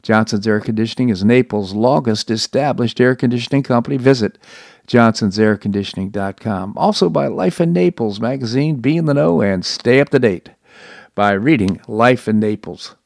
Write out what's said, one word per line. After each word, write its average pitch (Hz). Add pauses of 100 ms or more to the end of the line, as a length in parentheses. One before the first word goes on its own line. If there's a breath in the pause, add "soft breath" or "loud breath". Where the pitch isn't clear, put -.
Johnson's 110
Air 107
Conditioning 113
is 98
Naples' 107
longest 120
established 123
air 127
conditioning 123
company. 127
Visit 123 (480 loud breath)
johnsons 110
air 107
conditioning 101
dot 98
com. 98
Also 190
by 147
Life 170
in 170
Naples 120
magazine. 131
Be 135
in 165
the 143
know 151
and 95
stay 123
up 143
to 135
date 104 (640 loud breath)
by 101
reading 104
Life 117
in 107
Naples. 107 (100)